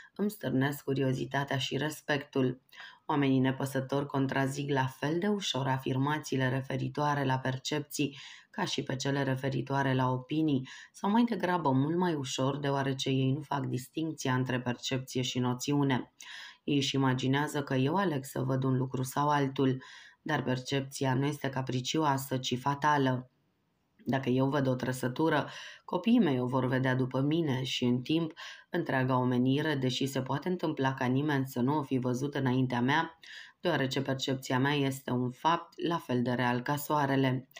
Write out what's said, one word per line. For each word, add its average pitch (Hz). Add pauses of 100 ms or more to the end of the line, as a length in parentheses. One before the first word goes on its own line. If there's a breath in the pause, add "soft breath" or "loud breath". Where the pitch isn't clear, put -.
(160 loud breath)
îmi 202
stârnesc 135
curiozitatea 135
și 135
respectul. 139 (440 loud breath)
Oamenii 139
nepăsători 135
contrazic 135
la 131
fel 147
de 208
ușor 190
afirmațiile 135
referitoare 135
la 131
percepții 143 (380 loud breath)
ca -
și 143
pe 135
cele 139
referitoare 135
la 131
opinii, 135 (220 loud breath)
sau -
mai 226
degrabă 180
mult 139
mai 180
ușor, 139
deoarece 139
ei 131
nu 147
fac 143
distincția 135
între 127
percepție 131
și 127
noțiune. 127 (500 loud breath)
Ei 147
își 135
imaginează 135
că 139
eu 135
aleg 165
să -
văd 131
un 131
lucru 131
sau 143
altul. 135 (440 loud breath)
Dar 147
percepția 135
nu 135
este 147
capricioasă, 135
ci 127
fatală. 139 (760)
Dacă 131
eu 131
văd 139
o 127
trăsătură, 131 (360 loud breath)
copiii 233
mei 143
o 123
vor 127
vedea 131
după 131
mine 147
și, 131
în 123
timp, 160 (360 loud breath)
întreaga 135
omenire, 131
deși 131
se 135
poate 143
întâmpla 151
ca 131
nimeni 135
să 131
nu 135
o 147
fi 131
văzut 127
înaintea 127
mea, 143 (400 loud breath)
deoarece 139
percepția 135
mea 139
este 135
un 127
fapt -
la 170
fel 123
de 123
real 123
ca 147
soarele. 135 (120 loud breath)